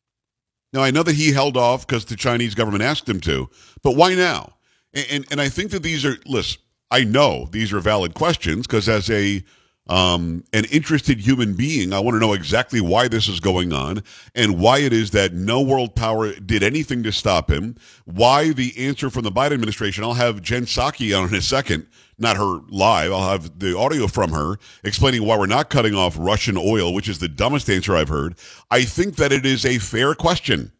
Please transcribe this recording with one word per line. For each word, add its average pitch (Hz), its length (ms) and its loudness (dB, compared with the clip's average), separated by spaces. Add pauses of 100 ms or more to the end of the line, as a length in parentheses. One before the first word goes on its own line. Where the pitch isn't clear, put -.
(720)
Now, 135 120 -2
I 131 80 4
know 156 120 2
that 160 120 2
he 151 180 2
held 139 240 2
off 123 280 2
'cause 113 200 -4
the 113 100 -10
Chinese 120 400 -2
government 107 280 0
asked 143 260 -2
him 98 120 -4
to, 65 280 -4 (340)
but 127 140 2
why 185 180 4
now? 170 380 -2 (400)
And, 139 180 -6
and, 143 200 -4
and 147 100 -2
I 139 80 0
think 190 220 -6
that 185 120 -6
these 151 220 -4
are, 135 200 -2
listen, - 360 -4 (280)
I 127 140 2
know 104 480 2
these 104 220 -4
are 101 80 0
valid 92 320 0
questions 123 540 -2
'cause 104 200 0
as 107 220 0
a, 101 340 0 (460)
um, 87 540 2 (100)
an 107 120 2
interested 139 540 0
human 113 340 0
being, 110 400 -2
I 98 60 0
wanna 113 200 0
know 110 140 4
exactly 104 480 0
why 101 260 2
this 113 220 0
is 87 100 -6
going 90 340 0
on 76 300 -4 (320)
and 104 240 4
why 120 200 6
it 139 140 0
is 110 180 0
that 98 220 2
no 107 280 0
world 131 340 0
power 110 380 0
did 101 300 -2
anything 131 400 -2
to 107 80 -2
stop 95 380 0
him, - 260 -4 (300)
why 127 460 4
the 123 260 -4
answer 135 320 -4
from 120 140 -4
the 101 80 -2
Biden 139 220 0
administration, 107 500 -4
I'll 120 100 -4
have 120 280 0
Jen 120 240 -4
Psaki 113 520 -2
on 92 120 0
in 98 60 0
a 87 60 -2
second, 101 460 -2 (320)
not 110 180 2
her 95 220 -2 (100)
live, 95 440 2
I'll 95 160 0
have 85 300 -4
the 92 180 -2
audio 127 300 0
from 90 240 -2
her 78 260 -2 (260)
explaining 120 420 0
why 110 120 4
we're 101 80 2
not 127 240 0
cutting 113 260 2
off 90 220 0
Russian 95 400 0
oil, 90 360 0
which 98 140 -4
is 87 120 -8
the 87 100 -4
dumbest 120 400 -2
answer 95 260 0
I've 76 140 0
heard. 78 260 -4 (360)
I 127 120 4
think 165 340 -2
that 143 140 2
it 135 140 2
is 131 200 0
a 127 120 2
fair 120 380 -2
question. 131 640 -2